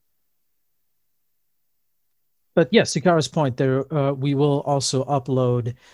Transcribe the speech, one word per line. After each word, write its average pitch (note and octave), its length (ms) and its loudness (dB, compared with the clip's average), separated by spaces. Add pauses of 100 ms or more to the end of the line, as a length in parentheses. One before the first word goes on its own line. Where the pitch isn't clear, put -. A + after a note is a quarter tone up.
(2500)
But E3 160 2
yes, G#3+ 220 4
to D3+ 80 -4
Kara's E3 260 2
point, C#3 300 -2
there, C3+ 340 -2
uh, C#3+ 220 0
we C#3 220 -2
will C#3+ 260 2
also C#3 440 -2
upload B2+ 680 -2 (200)